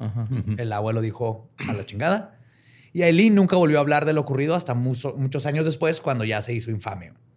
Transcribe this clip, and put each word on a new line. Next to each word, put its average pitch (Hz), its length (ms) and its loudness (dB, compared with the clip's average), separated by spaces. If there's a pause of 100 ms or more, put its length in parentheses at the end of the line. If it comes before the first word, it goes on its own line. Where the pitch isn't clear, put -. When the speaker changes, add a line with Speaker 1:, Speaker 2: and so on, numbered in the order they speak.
Speaker 1:
Ajá. 113 280 -6
Speaker 2:
Ujú. 110 300 -4
Speaker 3:
El 113 140 -4
abuelo 110 280 -2
dijo, 113 480 -6 (200)
"A 123 40 -2
la 98 140 -6
chingada". 170 500 -4 (560)
Y 170 100 -2
Aileen 185 340 6
nunca 190 200 4
volvió 156 220 6
a 143 40 4
hablar 143 220 2
de 151 80 2
lo 151 100 2
ocurrido 139 340 0
hasta 170 180 -4
mucho, 123 420 -4
muchos 139 300 -4
años 151 180 0
después, 160 360 -2
cuando 120 240 -2
ya 107 180 -2
se 120 100 -6
hizo 113 200 -6
infame. 95 400 -10 (240)